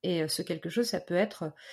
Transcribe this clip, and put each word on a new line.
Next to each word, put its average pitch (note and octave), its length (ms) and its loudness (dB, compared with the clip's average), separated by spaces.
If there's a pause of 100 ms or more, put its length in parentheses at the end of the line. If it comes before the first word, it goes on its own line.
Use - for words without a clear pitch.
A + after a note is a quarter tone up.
Et, E3+ 200 2
euh, D#3 40 0
ce - 140 -2
quelque D#3+ 280 -4
chose, A#3 180 2
ça F3+ 140 0
peut F3 140 -2
être, G3+ 280 2
euh, D#3 60 -2 (240)